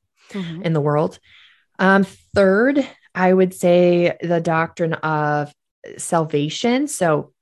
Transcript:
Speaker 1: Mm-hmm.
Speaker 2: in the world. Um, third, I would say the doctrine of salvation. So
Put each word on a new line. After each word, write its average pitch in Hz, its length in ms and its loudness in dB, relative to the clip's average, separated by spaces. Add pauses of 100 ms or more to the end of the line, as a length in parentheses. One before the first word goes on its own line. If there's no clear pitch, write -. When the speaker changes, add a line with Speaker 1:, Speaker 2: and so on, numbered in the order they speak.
(320)
Speaker 1:
Mm-hmm. 175 320 -10
Speaker 2:
in 165 100 -2
the 151 80 0
world. 151 380 -2 (600)
Um, 190 240 4 (320)
third, 233 500 2 (300)
I 185 180 2
would 185 200 2
say 175 680 2
the 170 200 -2
doctrine 165 540 -2
of 151 580 -4 (440)
salvation. 165 920 -2
So 151 420 -2 (100)